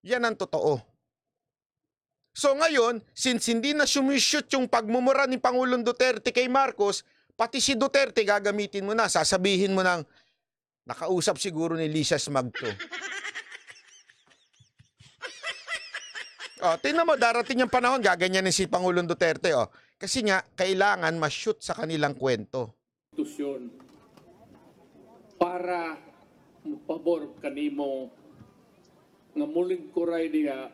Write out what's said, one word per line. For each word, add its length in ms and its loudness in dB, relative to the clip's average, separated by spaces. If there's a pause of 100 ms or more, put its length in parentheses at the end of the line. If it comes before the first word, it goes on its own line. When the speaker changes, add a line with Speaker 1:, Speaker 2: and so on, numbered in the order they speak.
Speaker 1:
Yan 240 0
ang 80 0
totoo. 440 0 (1600)
So 200 2
ngayon, 560 2
since 400 0
hindi 240 0
na 80 4
sumishoot 720 2
yung 120 0
pagmumura 600 2
ni 120 -2
Pangulong 440 2
Duterte 480 0
kay 160 2
Marcos, 560 2 (320)
pati 240 -2
si 160 2
Duterte 480 2
gagamitin 640 0
mo 80 -2
na, 160 2
sasabihin 640 2
mo 80 2
nang, 240 2 (800)
"Nakausap 480 0
siguro 400 -4
ni 160 -2
Lisa 240 0
Smag 400 -2
to." 140 -6 (4000)
Oh, 200 0
tingnan 280 0
mo, 80 4
darating 480 2
yung 80 0
panahon, 320 2
gaganyanin 520 2
si 120 0
Pangulong 400 2
Duterte, 480 2
oh. 120 2 (320)
Kasi 240 -4
nga, 200 2 (120)
kailangan 640 2
ma-shoot 400 -2
sa 160 -8
kanilang 400 -2
kwento. 600 -2 (400)
Speaker 2:
Institusyon 520 -6 (1700)
para 560 -4 (720)
mapabor 720 -6
kanimo 720 -6 (1200)
nga 160 -6
muling 480 -4
kuray 320 -2
diha 460 -2